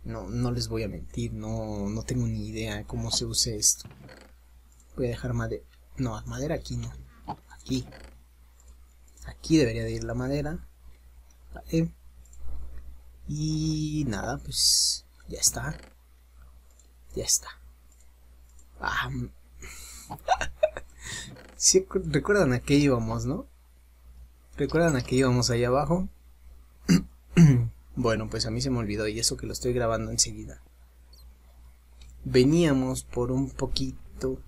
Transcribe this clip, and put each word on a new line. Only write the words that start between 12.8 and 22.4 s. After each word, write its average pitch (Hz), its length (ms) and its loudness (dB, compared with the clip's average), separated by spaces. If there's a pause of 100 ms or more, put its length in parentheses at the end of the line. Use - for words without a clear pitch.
Y 156 800 -2
nada, 110 300 -4
pues - 680 0 (240)
ya - 100 -10
está. - 380 -2 (1400)
Ya - 80 -4
está. - 240 0 (1300)
Ah, - 300 -2
mm. 127 200 -4 (800)
<laughs> - 520 -2 (960)
Sí, - 280 4 (200)
recuerdan 160 480 4